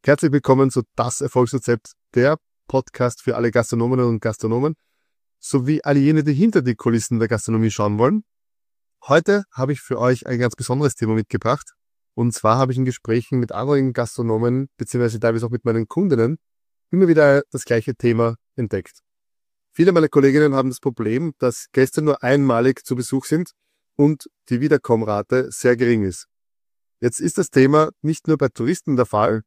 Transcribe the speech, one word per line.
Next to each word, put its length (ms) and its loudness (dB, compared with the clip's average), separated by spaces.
Herzlich 240 2
willkommen 380 2
zu 140 -2
Das 240 -4
Erfolgsrezept, 720 -2
der 240 2
Podcast 560 -4
für 120 -4
alle 140 -2
Gastronominnen 560 0
und 140 0
Gastronomen, 560 -2
sowie 440 -2
all 140 0
jene, 260 2
die 120 0
hinter 260 2
die 140 -2
Kulissen 420 -2
der 100 0
Gastronomie 440 -2
schauen 260 -2
wollen. 260 0
Heute 440 2
habe 220 -4
ich 80 -8
für 160 -6
euch 300 0
ein 100 -4
ganz 180 -2
besonderes 380 -2
Thema 220 -2
mitgebracht. 560 -4
Und 220 -2
zwar 240 2
habe 120 0
ich 60 -4
in 80 0
Gesprächen 540 -4
mit 120 -4
anderen 420 -2
Gastronomen, 840 -2
beziehungsweise 420 -4
teilweise 280 -2
auch 20 -6
mit 160 -6
meinen 220 -2
Kundinnen, 500 0
immer 160 4
wieder 420 6
das 160 -10
gleiche 300 -2
Thema 400 0
entdeckt. 440 -6
Viele 200 4
meiner 160 4
Kolleginnen 460 4
haben 160 0
das 120 -10
Problem, 580 -4
dass 320 -4
Gäste 320 0
nur 180 0
einmalig 640 2
zu 100 -4
Besuch 300 -6
sind 280 -4
und 340 0
die 120 -2
Wiederkommrate 880 0
sehr 260 0
gering 280 0
ist. 240 -8
Jetzt 200 -4
ist 200 -4
das 100 -2
Thema 400 4
nicht 240 -4
nur 100 0
bei 120 -2
Touristen 480 -4
der 100 2
Fall. 400 0